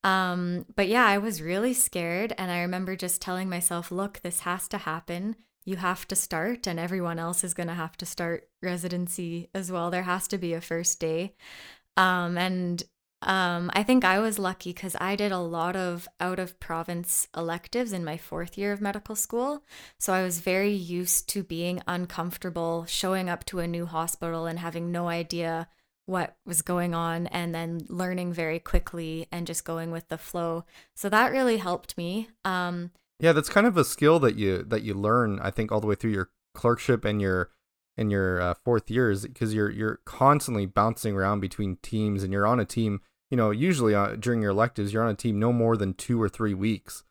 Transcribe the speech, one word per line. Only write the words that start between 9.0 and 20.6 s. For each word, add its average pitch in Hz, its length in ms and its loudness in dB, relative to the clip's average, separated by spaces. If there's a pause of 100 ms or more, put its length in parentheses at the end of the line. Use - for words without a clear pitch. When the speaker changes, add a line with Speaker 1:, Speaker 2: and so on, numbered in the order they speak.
Speaker 1:
as 185 200 -6
well. 175 180 -2
There 180 140 -2
has 180 240 -2
to 202 100 -2
be 175 140 -2
a 165 80 -4
first 170 400 -2
day." 165 340 -2 (600)
Um, 180 420 2
and, 180 460 -2 (380)
um, 180 500 0
I 208 100 2
think 247 220 6
I 190 160 6
was 220 180 0
lucky 185 340 -4
'cause 180 280 -8
I 196 160 0
did 202 160 0
a 185 60 -2
lot 170 360 -2
of 175 320 -4 (140)
out-of-province 175 1080 -4 (100)
electives 175 560 -4
in 180 120 -4
my 156 120 -6
fourth 165 400 -10
year 202 160 -2
of 202 80 -4
medical 208 360 -6
school. 269 480 -2 (340)
So - 140 -2
I 185 100 4
was 180 160 -2
very 190 320 2